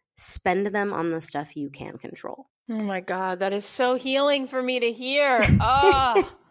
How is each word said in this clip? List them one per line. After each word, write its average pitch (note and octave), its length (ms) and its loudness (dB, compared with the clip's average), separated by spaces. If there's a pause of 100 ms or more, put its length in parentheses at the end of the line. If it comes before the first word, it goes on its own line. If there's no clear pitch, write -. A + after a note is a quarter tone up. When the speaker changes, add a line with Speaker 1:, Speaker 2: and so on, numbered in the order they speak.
(180)
Speaker 1:
spend F#3+ 500 -2
them G3+ 260 -2
on E3 180 -2
the E3 100 -6
stuff D3+ 360 -10
you C#3+ 120 -8
can - 280 -14
control. - 500 -14 (220)
Speaker 2:
Oh A3+ 60 -6
my G3+ 240 -2
God, F#3 400 -4
that G3 140 0
is G3+ 120 -4
so B3+ 300 0
healing C4+ 520 0
for C4 140 -4
me B3+ 180 0
to A#3 120 0
hear. B3+ 480 2
Speaker 1:
<laughs> - 220 6
Speaker 2:
Oh, C4 720 4 (160)